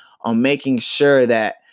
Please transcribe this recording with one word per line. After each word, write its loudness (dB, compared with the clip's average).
on -2
making -2
sure 2
that 0